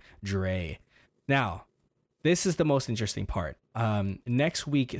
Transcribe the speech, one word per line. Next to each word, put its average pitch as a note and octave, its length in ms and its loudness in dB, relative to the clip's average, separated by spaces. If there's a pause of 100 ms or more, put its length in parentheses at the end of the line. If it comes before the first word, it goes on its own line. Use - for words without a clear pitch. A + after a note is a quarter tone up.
(220)
Dre. F#2 560 -2 (480)
Now, A#2+ 380 0 (580)
this E3+ 240 4
is F3 100 0
the E3 80 2
most C#3 240 2
interesting G#2+ 380 -2
part. E2+ 300 -4 (180)
Um, G#2 520 0
next C3+ 420 0
week, C#3 320 2